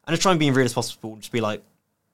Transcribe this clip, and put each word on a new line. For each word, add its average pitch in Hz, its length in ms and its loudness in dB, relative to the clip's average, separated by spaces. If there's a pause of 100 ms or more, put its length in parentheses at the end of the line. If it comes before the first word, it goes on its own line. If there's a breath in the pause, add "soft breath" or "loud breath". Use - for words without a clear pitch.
and 151 60 -2
just 165 100 0
try 196 80 4
and 175 80 2
be 151 120 2
as 131 40 2
real 131 120 4
as 120 80 -4
possible. 117 420 -8
Just 104 160 -14
be 120 80 -2
like, 107 220 -4 (520)